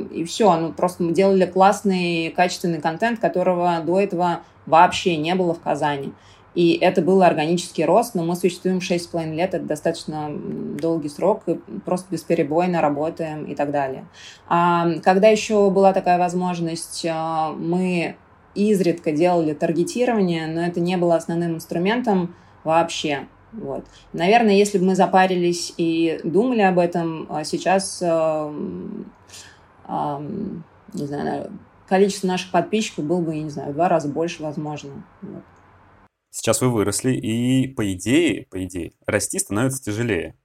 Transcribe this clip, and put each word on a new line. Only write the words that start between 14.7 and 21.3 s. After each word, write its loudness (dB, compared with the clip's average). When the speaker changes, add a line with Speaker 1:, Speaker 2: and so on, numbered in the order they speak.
Speaker 1:
когда 6
ещё 4
была 6
такая 2
возможность, -4
а, -2
мы -2
изредка 2
делали 2
таргетирование, 0
но -4
это -2
не 0
было 2
основным -2